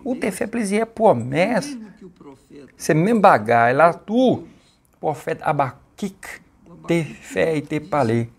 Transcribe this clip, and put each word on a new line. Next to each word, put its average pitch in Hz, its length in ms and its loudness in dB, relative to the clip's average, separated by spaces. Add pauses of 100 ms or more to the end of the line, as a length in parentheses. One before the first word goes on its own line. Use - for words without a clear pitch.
ou 226 120 -4
te 254 140 -4
fais 196 160 -6
plaisir 208 420 -2
promesse? 196 880 0 (960)
C'est - 180 -2
même 196 280 2
bagaille, 117 560 4
là, 165 160 4
tout, 220 520 0 (540)
prophète 160 420 -6
Habakkuk, - 1000 -6 (440)
te 170 180 2
fait 156 560 -2
et - 20 -8
te 151 180 -6
parler. 117 600 0